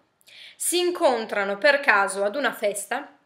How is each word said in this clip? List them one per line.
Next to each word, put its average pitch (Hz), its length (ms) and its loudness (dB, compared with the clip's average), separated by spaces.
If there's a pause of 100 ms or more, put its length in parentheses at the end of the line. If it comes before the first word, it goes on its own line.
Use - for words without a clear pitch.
(560)
si - 220 -2
incontrano 226 800 0
per 285 220 4
caso 196 440 2
ad 208 120 -4
una 254 160 -2
festa, 233 720 -6